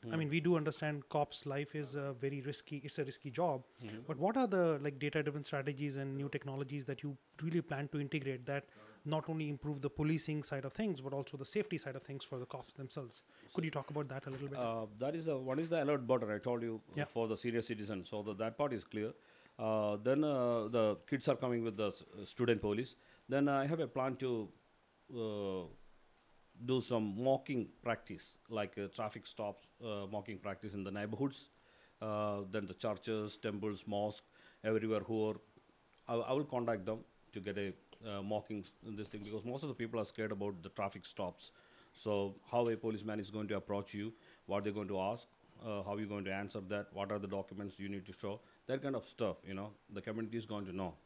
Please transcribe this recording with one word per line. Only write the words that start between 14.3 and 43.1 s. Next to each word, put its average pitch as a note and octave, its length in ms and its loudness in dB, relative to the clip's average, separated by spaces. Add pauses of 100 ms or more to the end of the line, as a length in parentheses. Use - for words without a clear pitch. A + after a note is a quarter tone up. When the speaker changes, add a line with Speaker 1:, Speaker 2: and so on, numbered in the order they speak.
Speaker 1:
little C3+ 180 -4
bit? C3+ 100 -6
Speaker 2:
Uh, A2+ 280 2 (120)
that C3+ 160 0
is E3 140 -2
a, D3 80 2 (160)
one C#3 80 2
is E3 100 0
the E3 140 4
alert C#3 220 4
button A#2 240 6
I G#2 80 2
told A#2+ 240 2
you, A2+ 260 -2
uh, - 80 -18
Speaker 1:
Yeah. D3 80 2
Speaker 2:
for A#2 240 2
the A2 80 2
senior A#2 260 2
citizen. G#2 420 -2
So G#2+ 180 -4
the, G#2 200 -2
that A2+ 160 -2
part C#3+ 140 2
is G#2 100 -2
clear. G#2+ 300 -2 (460)
Uh, G#2+ 380 4 (120)
then, C#3 160 6
uh, B2 420 4 (120)
the G#2+ 180 6 (100)
kids C3+ 220 0
are C3 80 6
coming B2 260 2
with A2+ 140 0
the G#2 160 2
s-, - 100 -12 (220)
student A#2+ 360 4
police. G#2+ 360 0 (320)
Then C#3 200 6
I C#3 180 4
have E3 120 2
a D#3 80 2
plan C3 300 0
to, A#2+ 320 0 (680)
uh, G#2 500 0 (1040)
do B2+ 140 6
some A2 260 2 (160)
mocking C3+ 440 4 (160)
practice, - 540 -4 (120)
like, G#2 300 -2
uh, G2+ 160 -2
traffic G#2+ 320 -6
stops, G#2 400 -6 (180)
uh, G2+ 260 -4
mocking G2+ 280 -6
practice G2+ 360 -6
in G2 100 -2
the G2 60 -4
neighborhoods, G#2+ 600 -2 (500)
uh, G#2 500 0
then G#2 160 0
the F2+ 80 -6
churches, G#2+ 600 -2
temples, G#2 500 -2
mosque, G#2 380 0 (380)
everywhere A2 380 4
who A2 300 2
are, G#2 40 -2 (760)
I, A#2+ 60 2
I A#2 180 2
will C#3+ 120 4
contact A#2 420 0
them A2 140 -2 (320)
to G#2+ 80 -6
get G2 180 -4
a, G2 160 -2 (340)
uh, G2+ 140 -4
mocking G#2 380 0
s-, F#2+ 100 -10 (140)
this G#2 240 -6
thing, G#2 160 -8
because G#2 200 -4
most B2+ 200 -4
of D3+ 40 -2
the C3 60 -4
people A#2 260 -2
are G#2 40 2
scared G#2+ 260 -2
about G2+ 320 -2
the F#2+ 60 -8
traffic G2 360 -4
stops. - 460 -6 (420)
So G2+ 440 2 (140)
how A#2+ 180 6
a A2+ 80 2
policeman G#2+ 440 -2